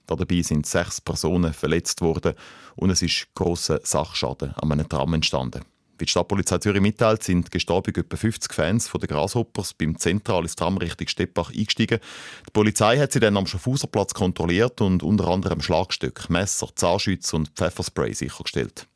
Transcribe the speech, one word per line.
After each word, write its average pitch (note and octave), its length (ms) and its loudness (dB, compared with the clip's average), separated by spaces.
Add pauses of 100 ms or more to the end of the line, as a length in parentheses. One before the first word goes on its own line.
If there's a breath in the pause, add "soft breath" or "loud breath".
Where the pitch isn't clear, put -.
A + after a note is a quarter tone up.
Dabei F2 340 0
sind D#2 240 0
sechs - 340 -2
Personen E2 540 0
verletzt - 480 -2
worden D#2+ 320 0 (420 loud breath)
und F#2 140 0
es F#2 140 2
ist - 320 -2
grosser E2 480 0
Sachschaden C#2+ 720 -4
an D2+ 160 0
einem D2+ 180 0
Tram D2 240 0
entstanden. C#2 480 -2 (380)
Wie D#2+ 60 -6
die - 60 0
Stadtpolizei F#2 480 2
Zürich G2+ 220 2
mitteilt, A2 420 2
sind F2+ 280 2
gestern F2 340 0
etwa - 300 -4
fünfzig - 380 -4
Fans F2+ 340 0
von - 140 -6
den - 80 -6
Grasshoppers F#2+ 640 -2
beim D#2+ 240 -2
Zentral F#2 460 0
ins E2 120 -8
Tram F2+ 220 0
Richtung E2 320 -6
Steppach - 420 -2
eingestiegen. A2 480 0 (480 loud breath)
Die - 60 -18
Polizei G#2+ 460 6
hat C#3+ 120 2
sie C3 80 0
dann G#2 160 6
am G2 100 2
Schaffhauserplatz - 680 -2
kontrolliert F2 680 2
und F#2 240 2
unter F#2+ 240 2
anderem F2 340 0
Schlagstück, - 680 -2
Messer, F2+ 440 -2
Zahnschütze F#2 640 0
und D#2 140 -2
Pfefferspray D#2+ 640 -2
sichergestellt. - 840 -6